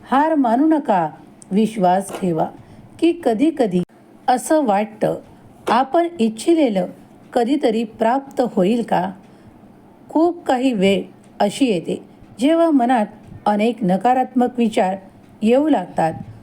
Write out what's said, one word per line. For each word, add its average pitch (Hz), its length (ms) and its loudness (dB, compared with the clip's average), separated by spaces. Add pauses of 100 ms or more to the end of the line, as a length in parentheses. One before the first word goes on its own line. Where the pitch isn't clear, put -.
(100)
हार 302 240 2
मानू 262 340 2
नका. 214 420 0 (400)
विश्वास 196 720 0
ठेवा 170 240 -2 (560)
की 339 240 0
कधीकधी 226 580 0 (460)
असं 262 360 0
वाटतं, 202 500 -2 (540)
आपण 339 400 0 (120)
इच्छिलेलं 226 640 0 (460)
कधीतरी 240 520 0
प्राप्त 254 580 -2 (100)
होईल 214 300 0
का? 190 280 -2 (960)
खूप 339 380 0
काही 254 260 0
वेळ 196 300 2 (380)
अशी 208 240 0
येते 185 400 -4 (340)
जेव्हा 330 320 2
मनात 240 360 2 (400)
अनेक 214 360 0
नकारात्मक 247 760 0
विचार 214 380 0 (460)
येऊ 262 260 2
लागतात. 180 440 -2 (300)